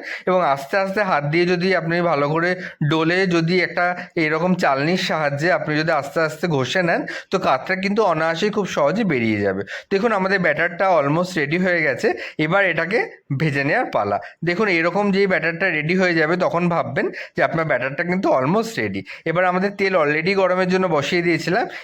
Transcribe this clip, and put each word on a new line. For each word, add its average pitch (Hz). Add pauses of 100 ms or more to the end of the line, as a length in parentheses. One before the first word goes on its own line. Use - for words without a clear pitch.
(260)
এবং 185
আস্তে 139
আস্তে 196
হাত 165
দিয়ে 160
যদি 180
আপনি 165
ভালো 147
করে 170 (360)
ডলে 165
যদি 175
একটা 175 (200)
এরকম 160
চালনির 160
সাহায্যে 156
আপনি 151
যদি 160
আস্তে 143
আস্তে 160
ঘষে 151
নেন, 170 (260)
তো 190
কাতটা 175
কিন্তু 202
অনায়াসেই 165
খুব 202
সহজে 170
বেরিয়ে 113
যাবে। 98 (280)
দেখুন, 196
আমাদের 190
ব্যাটারটা 170
almost 165
রেডি 151
হয়ে 180
গেছে। 156 (240)
এবার 175
এটাকে 180 (300)
ভেজে 143
নেওয়ার 190
পালা। 101 (260)
দেখুন, 180
এরকম 185
যেই 196
ব্যাটারটা 165
রেডি 156
হয়ে 185
যাবে, 160
তখন 175
ভাববেন 165 (260)
যে 170
আপনার 160
ব্যাটারটা 135
কিন্তু 185
almost 196
রেডি। 101 (220)
এবার 170
আমাদের 185
তেল 196
already 160
গরমের 185
জন্য 185
বসিয়ে 160
দিয়েছিলাম। 170 (140)